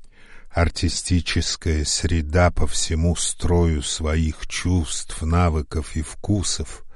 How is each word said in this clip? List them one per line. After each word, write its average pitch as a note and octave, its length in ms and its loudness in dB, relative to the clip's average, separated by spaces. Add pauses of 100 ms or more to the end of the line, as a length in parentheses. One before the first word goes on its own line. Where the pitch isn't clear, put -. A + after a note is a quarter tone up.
(520)
Артистическая - 1300 0
среда E2 640 2
по - 160 4
всему E2 480 2
строю E2 640 2
своих D#2 640 -2
чувств, - 800 -2
навыков D#2 720 0
и D#2 80 -2
вкусов - 840 -2 (100)